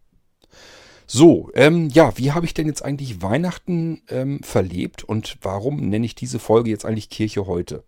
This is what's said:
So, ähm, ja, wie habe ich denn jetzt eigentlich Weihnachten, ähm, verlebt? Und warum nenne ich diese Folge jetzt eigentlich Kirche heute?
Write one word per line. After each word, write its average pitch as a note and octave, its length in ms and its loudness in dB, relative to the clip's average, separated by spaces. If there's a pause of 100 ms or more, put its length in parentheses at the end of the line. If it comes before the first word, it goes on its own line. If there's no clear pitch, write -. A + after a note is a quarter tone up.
(1080)
So, C3 460 6
ähm, D#3+ 340 4
ja, D3 280 6
wie C3 140 -2
habe E3 160 -2
ich - 80 -6
denn D#3+ 140 -4
jetzt - 160 -8
eigentlich C#3 360 -8
Weihnachten, E3 880 -4
ähm, C3+ 360 -6
verlebt? F2+ 580 -4
Und - 400 -6
warum G#2+ 460 -4
nenne A2 180 -2
ich A2+ 80 -8
diese B2+ 240 -8
Folge A2+ 320 2
jetzt G#2 140 -6
eigentlich A2 260 -6
Kirche G#2 360 -4
heute? F2 420 -6